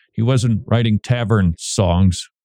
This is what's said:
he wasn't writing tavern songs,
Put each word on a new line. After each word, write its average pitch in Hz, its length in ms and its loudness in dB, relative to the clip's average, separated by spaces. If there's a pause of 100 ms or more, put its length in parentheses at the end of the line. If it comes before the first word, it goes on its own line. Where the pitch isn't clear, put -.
(140)
he 110 80 -2
wasn't 117 440 0
writing 113 320 0
tavern 107 580 0
songs, 90 720 0 (160)